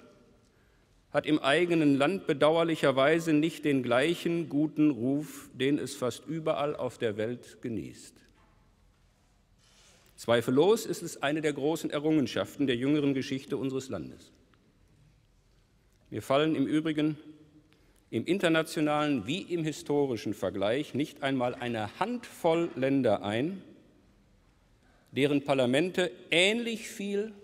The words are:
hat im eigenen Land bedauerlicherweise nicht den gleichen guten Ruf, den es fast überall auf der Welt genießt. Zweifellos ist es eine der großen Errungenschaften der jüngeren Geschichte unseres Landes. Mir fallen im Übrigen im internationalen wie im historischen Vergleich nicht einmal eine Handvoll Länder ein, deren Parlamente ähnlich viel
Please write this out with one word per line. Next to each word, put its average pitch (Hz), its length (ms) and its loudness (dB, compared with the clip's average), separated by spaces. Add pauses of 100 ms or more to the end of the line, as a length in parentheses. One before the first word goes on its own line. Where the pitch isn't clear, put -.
(1120)
hat 147 140 -2
im 151 140 0
eigenen 160 560 4
Land 165 320 0
bedauerlicherweise 156 1040 2
nicht 151 320 2
den 135 180 2
gleichen 156 680 0
guten 151 420 2
Ruf, 135 640 -4
den 131 260 0
es 131 160 -6
fast - 300 -4
überall 156 500 -4
auf 123 220 -6
der 110 180 -2
Welt 117 460 -6
genießt. 90 520 -10 (2000)
Zweifellos 139 680 4
ist - 160 -6
es 165 220 -10
eine 151 180 0
der 151 120 0
großen 151 360 -2
Errungenschaften 143 760 -2
der 127 80 2
jüngeren 139 380 0
Geschichte 135 420 -6
unseres 131 320 -4
Landes. 67 460 -12 (1800)
Mir 110 120 -8
fallen 151 340 2
im 135 120 0
Übrigen 151 500 0 (920)
im 120 160 -2
internationalen 151 1000 0
wie 175 140 -4
im 170 220 -4
historischen 139 680 -2
Vergleich 101 600 -2
nicht 143 300 -4
einmal 127 320 0
eine 113 440 -6
Handvoll 175 760 -2
Länder 131 480 2
ein, 131 380 -2 (1500)
deren 139 320 2
Parlamente 151 680 2 (200)
ähnlich 214 580 2
viel 202 440 -6 (100)